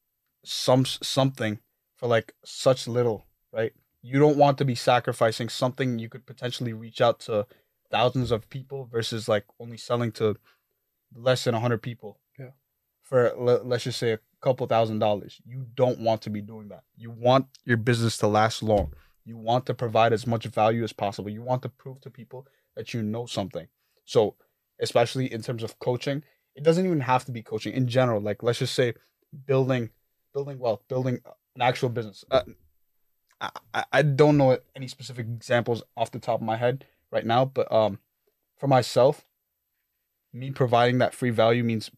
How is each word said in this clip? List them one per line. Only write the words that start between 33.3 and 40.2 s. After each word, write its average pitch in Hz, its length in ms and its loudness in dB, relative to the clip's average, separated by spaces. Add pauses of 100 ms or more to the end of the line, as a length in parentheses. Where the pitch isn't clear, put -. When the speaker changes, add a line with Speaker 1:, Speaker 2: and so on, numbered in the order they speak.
Speaker 1:
I, - 80 -6 (240)
I, 113 180 -2
I 135 100 4
don't 147 360 4
know 131 200 4 (180)
any 135 120 -12
specific 123 380 -12
examples 117 580 -2 (140)
off 113 140 -2
the 113 80 -10
top 113 200 -2
of 117 60 -8
my 110 120 -2
head 123 280 -2 (260)
right 113 140 -2
now, 117 180 2
but, 135 280 -2
um, 107 280 2 (580)
for 139 100 -4
myself, 131 580 4 (1040)